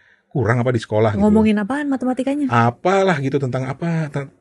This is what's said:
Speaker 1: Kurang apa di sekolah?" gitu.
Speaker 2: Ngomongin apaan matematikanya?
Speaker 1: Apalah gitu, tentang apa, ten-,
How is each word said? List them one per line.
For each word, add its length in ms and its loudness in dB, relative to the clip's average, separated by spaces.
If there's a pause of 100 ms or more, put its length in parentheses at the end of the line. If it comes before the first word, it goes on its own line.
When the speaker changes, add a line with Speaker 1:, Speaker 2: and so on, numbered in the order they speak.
(260)
Speaker 1:
Kurang 320 0
apa 100 0
di 140 0
sekolah?" 320 0
gitu. 80 0
Speaker 2:
Ngomongin 340 4
apaan 300 -4
matematikanya? 600 -2
Speaker 1:
Apalah 720 2
gitu, 200 -2
tentang 260 -4
apa, 240 -6 (220)
ten-, 180 -8 (120)